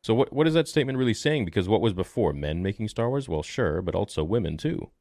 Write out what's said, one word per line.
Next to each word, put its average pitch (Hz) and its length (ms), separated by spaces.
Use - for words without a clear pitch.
so 113 120
what, 135 180
what 151 140
is 160 80
that 160 120
statement 131 300
really 123 160
saying? 147 320
Because 90 240
what 104 120
was 110 120
before? 90 400
Men 76 300
making 101 240
Star 117 220
Wars? 135 200
Well, 78 140
sure, 90 400
but 85 100
also 87 300
women, 82 340
too. - 320